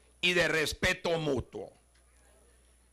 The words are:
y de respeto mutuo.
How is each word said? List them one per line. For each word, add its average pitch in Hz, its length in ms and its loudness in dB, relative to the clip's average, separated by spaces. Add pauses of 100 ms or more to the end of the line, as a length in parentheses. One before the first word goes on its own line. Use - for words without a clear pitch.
(200)
y 180 140 2
de 170 120 4
respeto 165 720 0
mutuo. 131 540 -4 (1200)